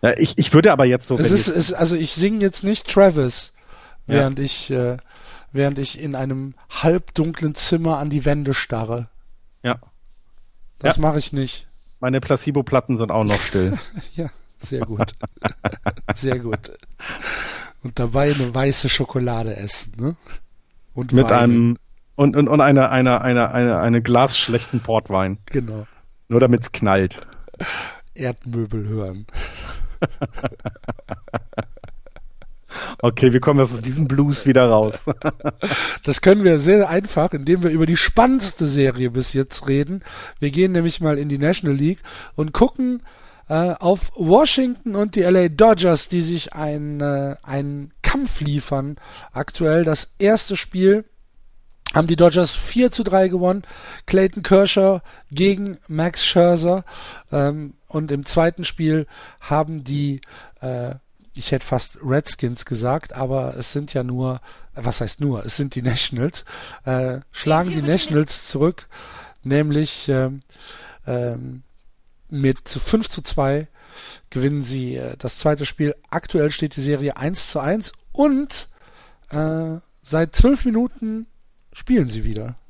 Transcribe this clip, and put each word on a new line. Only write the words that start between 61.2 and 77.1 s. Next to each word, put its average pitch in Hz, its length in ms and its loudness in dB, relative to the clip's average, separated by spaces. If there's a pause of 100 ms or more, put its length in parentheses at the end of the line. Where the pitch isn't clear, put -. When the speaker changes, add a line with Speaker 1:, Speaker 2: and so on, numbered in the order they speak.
Speaker 2:
ich - 180 -6
hätte 131 120 -2
fast - 400 -4
Redskins 131 600 -4
gesagt, 123 500 -4
aber 131 420 -4
es 127 160 -10
sind 143 220 -6
ja 131 80 -2
nur, 127 380 -4 (340)
was 117 260 -4
heißt 113 200 -6
nur, 131 260 -2
es 110 100 -8
sind 139 200 -6
die 127 60 -6
Nationals, 123 640 -4 (400)
äh, 127 360 -4 (100)
schlagen 160 400 0
die 160 100 -2
Nationals 151 680 -2
zurück, 151 400 -2 (560)
nämlich, 147 640 0
ähm, 131 320 0 (640)
ähm, 123 560 -6 (640)
mit 135 400 -2
fünf 220 400 -2
zu - 140 -10
zwei 143 460 -2 (600)
gewinnen 139 320 -2
sie, 127 340 -6
äh, 123 200 -10
das - 220 -10
zweite 151 260 0
Spiel. 147 300 -2 (160)
Aktuell 151 400 0
steht 147 240 -6
die 135 80 -6
Serie 143 340 -2